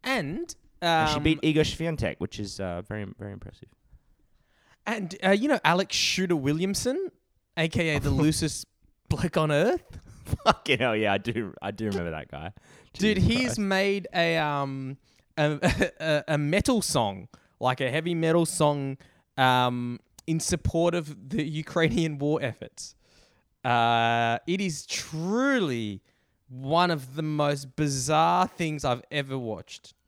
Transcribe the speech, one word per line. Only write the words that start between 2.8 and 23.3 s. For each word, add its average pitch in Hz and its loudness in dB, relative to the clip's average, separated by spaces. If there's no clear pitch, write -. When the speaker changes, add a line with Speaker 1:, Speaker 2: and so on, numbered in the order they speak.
Speaker 2:
very, 107 -8
very 101 -12
impressive. - -18
Speaker 1:
And, 202 -6
uh, 190 4
you 214 4
know 269 2
Alex 180 2
Shooter 180 0
Williamson, 190 0
A 165 0
K 160 2
A - 0
the 127 0
Speaker 2:
<laughs> 120 4
Speaker 1:
loosest 156 0
bloke - 0
on 156 2
earth? 208 0
Speaker 2:
Fucking - 4
hell, 117 2
yeah, 104 2
I 101 2
do, 110 -4
I 101 -6
do 107 -6
remember 90 -2
that 78 -10
guy. 76 -10
Speaker 1:
Dude, 208 2
Speaker 2:
Jesus 180 6
Speaker 1:
he's 247 2
Speaker 2:
Christ. 233 -2
Speaker 1:
made 196 0
a, 165 2
um, 139 -4
a, 156 0
<laughs> - -20
a, 156 0
a 147 0
metal 190 2
song, 101 -2
like 127 0
a 131 0
heavy 160 -2
metal 165 4
song, 143 0
um, 123 2
in 160 0
support - 0
of 143 -8
the 185 -2
Ukrainian 160 0
war 147 0
efforts. - -8